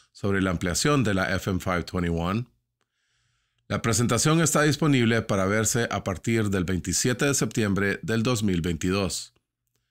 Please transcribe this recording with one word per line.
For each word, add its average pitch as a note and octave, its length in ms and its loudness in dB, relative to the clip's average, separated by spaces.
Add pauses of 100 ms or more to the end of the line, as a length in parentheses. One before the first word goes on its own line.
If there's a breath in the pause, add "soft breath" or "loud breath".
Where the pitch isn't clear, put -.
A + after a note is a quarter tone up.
(120)
sobre G2 280 -2
la F#2+ 120 2
ampliación G#2 520 0
de G#2 80 2
la F#2+ 220 0
F F#2+ 160 -4
M F#2 100 -2
five F2+ 220 -2
twenty-one. F2 640 -2 (1200)
La G2+ 160 -4
presentación A#2+ 580 2
está D#3 220 2
disponible C3+ 580 2
para G2 240 0
verse A2 460 0
a G2 120 -4
partir G#2+ 460 -2
del F#2+ 160 0
veintisiete F#2+ 600 -2
de C#3 80 2
septiembre G2+ 680 0
del A2+ 200 0
dos A#2 200 0
mil F#2 200 0
veintidós. F2+ 720 -2 (560)